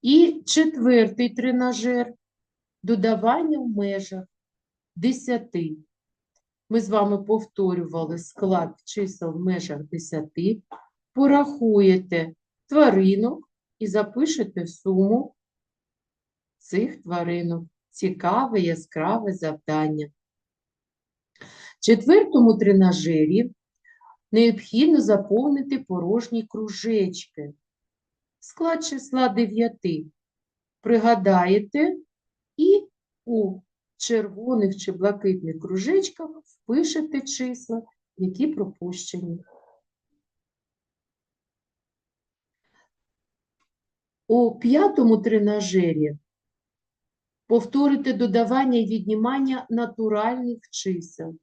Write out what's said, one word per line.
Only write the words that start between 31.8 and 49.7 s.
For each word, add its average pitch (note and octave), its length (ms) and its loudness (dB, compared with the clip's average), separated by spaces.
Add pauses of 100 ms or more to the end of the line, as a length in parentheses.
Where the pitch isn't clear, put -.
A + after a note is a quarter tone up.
і G4 300 4 (380)
у G3+ 360 -2 (360)
червоних G#3+ 800 -2
чи - 140 -8
блакитних F#3 680 -2
кружечках D#4 720 -4 (140)
впишете D4+ 800 -4
числа, A#3+ 600 -10 (340)
які F#3 300 -2
пропущені. F3+ 960 -10 (4000)
У A#3 320 2
п'ятому B3+ 580 4
тренажері F#3+ 1000 0 (1300)
повторите C4+ 640 0
додавання A#3+ 680 0
і G#3+ 60 0
віднімання A3+ 840 -2
натуральних A#3 880 -4 (120)